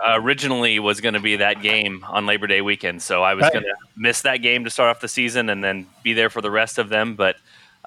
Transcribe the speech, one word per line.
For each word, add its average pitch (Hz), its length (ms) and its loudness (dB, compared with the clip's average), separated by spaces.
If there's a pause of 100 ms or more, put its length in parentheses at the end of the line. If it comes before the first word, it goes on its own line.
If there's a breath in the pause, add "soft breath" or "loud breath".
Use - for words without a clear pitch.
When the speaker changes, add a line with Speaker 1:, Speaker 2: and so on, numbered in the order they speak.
Speaker 1:
uh, 113 160 6
originally 123 580 0
was 104 220 0
gonna 107 180 0
be 104 160 0
that 101 260 0
game 104 460 -2
on 104 180 -2
Labor 104 220 0
Day 101 140 2
weekend. 98 400 -4
So 90 200 0
I 95 120 4
was 95 100 0
Speaker 2:
Right. 156 100 4
Speaker 1:
gonna 104 120 -4 (320)
miss 117 240 0
that 131 160 0
game 120 260 0
to 113 60 -8
start 117 260 2
off - 60 -10
the 117 80 -6
season 120 400 -2
and 98 120 -2
then 95 260 -2 (160)
be 117 100 0
there 113 160 2
for 117 100 -6
the 104 120 -4
rest 110 260 0
of 110 100 -2
them. 107 280 0
But, 95 200 2 (520 soft breath)